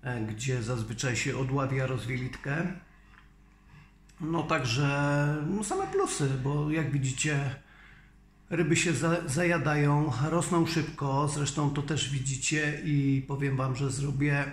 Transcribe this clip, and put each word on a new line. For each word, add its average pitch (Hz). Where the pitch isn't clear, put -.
e, 123
gdzie 113
zazwyczaj 113
się 120
odławia 131
rozwielitkę. 131
No, 160
także, 143
no, 202
same 381
plusy, 381
bo 147
jak 156
widzicie, 139
ryby 165
się 165
za-, 165
zajadają, 147
rosną 170
szybko, 143
zresztą 143
to 143
też 143
widzicie 143
i 139
powiem 139
wam, 131
że 135
zrobię 143